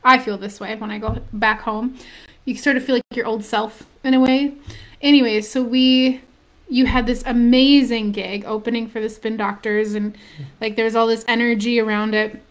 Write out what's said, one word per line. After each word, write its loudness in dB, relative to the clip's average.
I 6
feel -4
this -12
way -10
when -10
I -8
go -4
back 0
home. -6
You -4
sort 0
of -2
feel 0
like 0
your -4
old -4
self -6
in 2
a 6
way. 2
Anyways, 4
so -2
we, 2
you 2
had 0
this -2
amazing 4
gig -8
opening -6
for -8
the -4
Spin -8
Doctors, -2
and, -6
like, -6
there 0
was 0
all 4
this 0
energy 2
around 0
it. -2